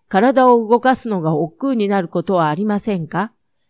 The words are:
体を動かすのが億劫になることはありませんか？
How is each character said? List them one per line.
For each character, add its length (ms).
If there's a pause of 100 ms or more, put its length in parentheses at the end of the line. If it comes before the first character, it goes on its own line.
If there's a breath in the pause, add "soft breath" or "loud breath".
体 440
を 160
動 140
か 160
す 100
の 140
が 140
億 340
劫 40
に 140
な 140
る 80
こ 120
と 120
は 160
あ 60
り 100
ま 140
せ 180
ん 100
か？ 240 (380)